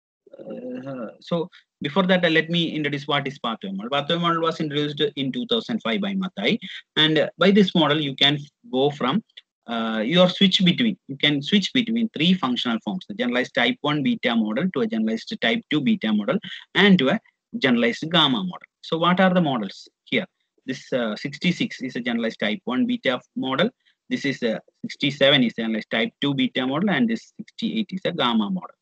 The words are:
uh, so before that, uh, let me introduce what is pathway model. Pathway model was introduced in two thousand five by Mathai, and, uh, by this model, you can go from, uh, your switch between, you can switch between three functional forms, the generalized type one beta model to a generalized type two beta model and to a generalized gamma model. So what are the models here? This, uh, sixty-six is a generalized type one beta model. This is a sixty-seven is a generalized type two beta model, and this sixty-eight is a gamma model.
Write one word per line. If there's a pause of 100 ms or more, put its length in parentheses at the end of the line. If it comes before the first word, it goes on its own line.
(400)
uh, (140)
so (320)
before
that,
uh,
let
me
introduce
what
is
pathway
model.
Pathway
model
was
introduced (140)
in
two
thousand
five
by
Mathai, (400)
and,
uh,
by
this
model,
you
can (340)
go
from, (440)
uh,
your
switch
between, (100)
you
can
switch
between
three
functional
forms,
the
generalized
type
one
beta
model
to
a
generalized
type
two
beta
model (380)
and
to
a (400)
generalized
gamma
model. (140)
So
what
are
the
models (180)
here? (400)
This,
uh,
sixty-six
is
a
generalized
type
one
beta (140)
model. (400)
This
is
a (240)
sixty-seven
is
a
generalized
type (100)
two
beta
model,
and
this
sixty-eight
is
a
gamma
model.